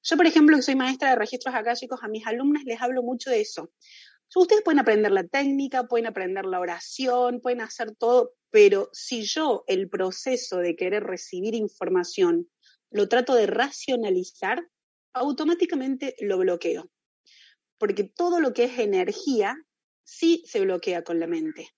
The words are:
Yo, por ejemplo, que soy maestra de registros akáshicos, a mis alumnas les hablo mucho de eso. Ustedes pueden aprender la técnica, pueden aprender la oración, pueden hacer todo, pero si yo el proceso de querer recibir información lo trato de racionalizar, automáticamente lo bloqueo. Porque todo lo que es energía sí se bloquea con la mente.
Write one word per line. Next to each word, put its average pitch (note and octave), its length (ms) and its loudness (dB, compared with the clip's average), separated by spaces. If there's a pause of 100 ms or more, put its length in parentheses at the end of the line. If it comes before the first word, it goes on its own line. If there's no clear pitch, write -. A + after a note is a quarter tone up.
Yo, - 140 0
por E4 100 6
ejemplo, D#4 300 8
que B3+ 60 2
soy C4+ 140 0
maestra C4 340 0
de B3+ 60 6
registros B3 380 -4
akáshicos, A#3+ 480 -4
a A3 60 -10
mis A3 180 -8
alumnas C#4 380 0
les A#3+ 160 -6
hablo B3+ 220 -2
mucho B3 280 -6
de A3+ 100 2
eso. - 300 -10 (640)
Ustedes F#4 280 6
pueden D#4 160 4
aprender G#3+ 340 4
la F#3 140 2
técnica, C#4 640 -2
pueden A#3 180 0
aprender F#3+ 400 -6
la F#3 140 -4
oración, B3 800 -2
pueden B3 200 -4
hacer A3 360 -10
todo, B3 360 2 (180)
pero G3+ 420 6
si A#3 300 -8
yo G#3+ 440 -2
el F#3+ 220 -2
proceso F#3 720 -4
de F3 180 -2
querer G3 260 -2
recibir F#3 520 -6
información F3+ 920 0 (420)
lo G3+ 180 0
trato B3 260 2
de A3 120 6
racionalizar, A3+ 1200 -4 (460)
automáticamente C#4 1080 -2
lo G3 180 -2
bloqueo. F3 520 -2 (880)
Porque G3+ 260 -2
todo F4 360 -2
lo C4+ 120 0
que A#3+ 120 0
es B3+ 140 -6
energía G#3 800 -2 (480)
sí E4 420 0
se G#3 140 -4
bloquea F3+ 420 -2
con E3+ 180 -4
la E3 60 -4
mente. D#3+ 520 -6